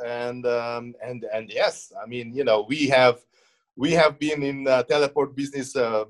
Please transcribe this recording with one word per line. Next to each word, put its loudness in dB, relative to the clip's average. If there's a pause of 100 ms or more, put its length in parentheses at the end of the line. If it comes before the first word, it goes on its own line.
And, -4
um, -4 (100)
and, -10
and -6
yes, -2
I -14
mean, -10
you -2
know, 2
we 0
have, 6 (560)
we 0
have 4
been -2
in, -4
uh, 4
teleport 0
business, -6
uh, 0